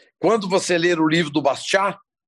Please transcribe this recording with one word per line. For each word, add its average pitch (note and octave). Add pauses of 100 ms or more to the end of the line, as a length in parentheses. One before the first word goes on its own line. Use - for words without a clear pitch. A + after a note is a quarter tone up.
(200)
Quando G3+
você F3+
ler E3+
o D#3+
livro D#3
do D3+
Bastiat, F#3+ (300)